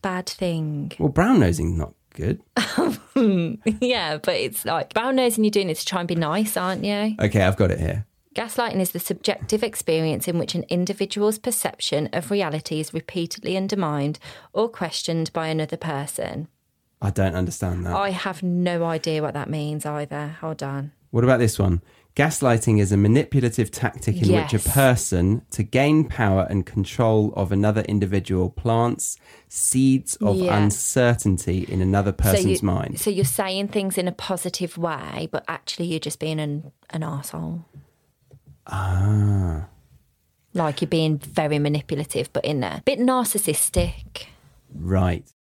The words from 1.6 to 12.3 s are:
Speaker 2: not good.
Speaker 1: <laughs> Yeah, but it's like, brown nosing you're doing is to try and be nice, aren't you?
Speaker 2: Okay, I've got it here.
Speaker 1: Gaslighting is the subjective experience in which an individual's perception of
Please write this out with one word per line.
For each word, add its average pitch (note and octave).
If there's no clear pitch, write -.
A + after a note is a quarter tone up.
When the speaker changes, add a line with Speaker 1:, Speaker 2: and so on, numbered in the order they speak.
Speaker 2:
not -
good. F2+
Speaker 1:
<laughs> -
Yeah, G3
but F3+
it's -
like, E3
brown B3
nosing A#3
you're G#3+
doing G3
is D#3
to -
try F#3
and F3
be F3
nice, E3+
aren't F3+
you? G#3
Speaker 2:
Okay, G#2
I've F#2+
got F2+
it F#2+
here. G2
Speaker 1:
Gaslighting A3+
is F3+
the F3
subjective -
experience D#3+
in E3+
which -
an E3+
individual's G3+
perception -
of E3+